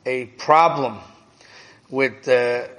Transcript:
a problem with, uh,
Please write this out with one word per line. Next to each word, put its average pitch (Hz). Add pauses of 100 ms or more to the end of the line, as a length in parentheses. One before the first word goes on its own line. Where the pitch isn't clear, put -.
a 127
problem 151 (880)
with, 131
uh, 123 (120)